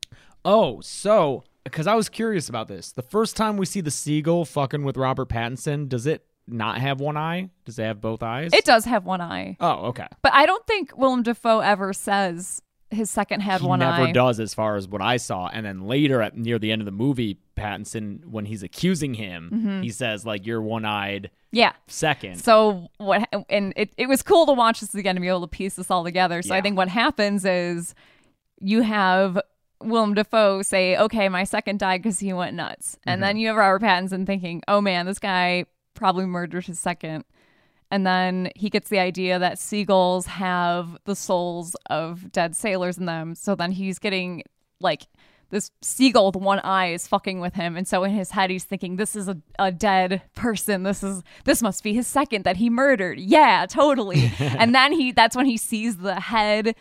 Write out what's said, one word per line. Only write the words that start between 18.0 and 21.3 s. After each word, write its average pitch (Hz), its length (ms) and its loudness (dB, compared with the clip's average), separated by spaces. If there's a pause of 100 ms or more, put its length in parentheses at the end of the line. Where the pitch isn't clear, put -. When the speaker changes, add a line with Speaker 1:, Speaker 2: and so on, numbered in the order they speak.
Speaker 1:
when 110 200 -8
he's 104 180 -10
accusing 156 500 -2
him, 90 400 -10
Speaker 2:
Mm-hmm. 202 300 -2
Speaker 1:
he 117 80 -6
says, 107 340 -6
like, 104 220 -6
"You're 117 140 -4
one-eyed 104 680 -4 (220)